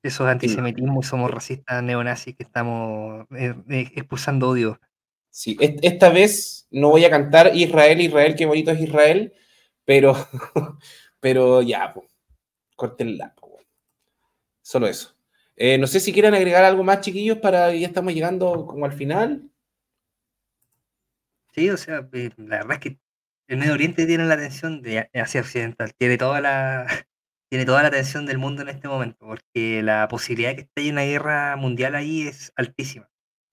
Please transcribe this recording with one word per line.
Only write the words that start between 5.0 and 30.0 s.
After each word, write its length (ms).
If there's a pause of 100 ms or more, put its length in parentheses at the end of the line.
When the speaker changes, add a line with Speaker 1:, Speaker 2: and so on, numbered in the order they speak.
Speaker 2:
Sí, 280
est-, 240
esta 260
vez 640
no 200
voy 140
a 40
cantar 460
Israel, 440
Israel, 380
qué 80
bonito 260
es 80
Israel, 540 (500)
pero, 300
<laughs> 680 (400)
pero 440
ya, 300
po, 120 (720)
córtenla, 600
po, 120
weón. 180 (960)
Solo 260
eso. 280 (400)
Eh, 220
no 100
sé 120
si 140
quieren 220
agregar 280
algo 200
más, 180
chiquillos, 380
para, 340
ya 140
estamos 260
llegando 540
como 180
al 80
final. 560 (2000)
Speaker 1:
Sí, 160
o 80
sea, 360
eh, 240
la 200
verdad 160
es 60
que 200 (500)
el 80
Medio 160
Oriente 320
tiene 200
la 100
atención 460
de 320
Asia 280
Occidental, 560
tiene 200
toda 240
la, 460
<laughs> 200 (420)
tiene 160
toda 180
la 60
atención 360
del 120
mundo 240
en 80
este 180
momento, 300 (100)
porque 560
la 240